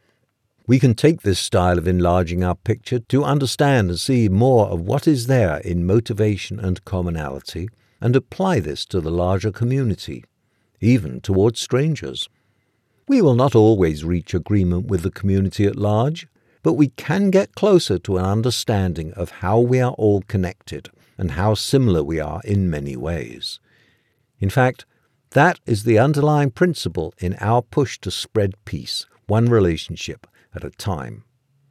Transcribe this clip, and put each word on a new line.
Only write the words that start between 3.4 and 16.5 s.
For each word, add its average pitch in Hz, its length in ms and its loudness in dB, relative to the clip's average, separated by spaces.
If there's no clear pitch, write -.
and 87 80 -4
see 123 300 2
more 110 400 4
of 92 140 -4
what 113 260 -2
is 131 200 0
there 104 320 2
in 87 260 -2
motivation 104 760 0
and 95 240 -4
commonality 82 840 -6
and 123 160 2
apply 180 420 -2
this 76 280 -8
to 98 120 -4
the 80 120 -4
larger 92 420 -2
community, 120 720 -4
even 98 400 0
towards 98 400 0
strangers. 123 680 -4
We 269 140 4
will 143 140 6
not 131 200 2
always 95 480 4
reach 85 300 -4
agreement 90 540 0
with 92 160 -2
the 92 60 -2
community 98 560 0
at 98 120 0
large, 110 500 0